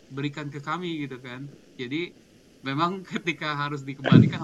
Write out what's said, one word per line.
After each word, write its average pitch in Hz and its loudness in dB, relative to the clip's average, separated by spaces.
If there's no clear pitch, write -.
berikan 143 -6
ke 147 -8
kami 156 -4
gitu 127 -8
kan. 131 -12
Jadi 139 -4
memang 170 0
<laughs> 175 -12
ketika 156 -4
harus 143 -4
dikembalikan - 6